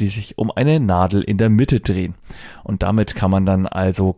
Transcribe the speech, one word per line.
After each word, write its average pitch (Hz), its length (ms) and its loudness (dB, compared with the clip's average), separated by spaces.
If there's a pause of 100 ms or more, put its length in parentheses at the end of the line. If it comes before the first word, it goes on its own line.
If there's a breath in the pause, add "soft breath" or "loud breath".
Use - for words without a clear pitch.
die 101 80 0
sich 104 280 -12
um 110 140 -2
eine 147 300 2
Nadel 92 400 2
in 101 160 -2
der 110 120 2
Mitte 113 300 4
drehen. 92 360 -4 (500 loud breath)
Und 98 180 -4
damit 104 320 0
kann 95 160 0
man 95 140 2
dann 95 200 2
also 95 520 0